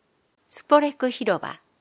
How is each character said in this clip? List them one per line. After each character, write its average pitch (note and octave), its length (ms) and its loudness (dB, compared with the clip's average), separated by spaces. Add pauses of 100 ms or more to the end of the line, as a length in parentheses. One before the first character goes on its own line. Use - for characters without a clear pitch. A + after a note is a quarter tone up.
(460)
ス - 180 -18
ポ D4 160 6
レ D4 120 -2
ク B3+ 180 -2
広 G#3+ 300 -2
場、 - 220 -12 (180)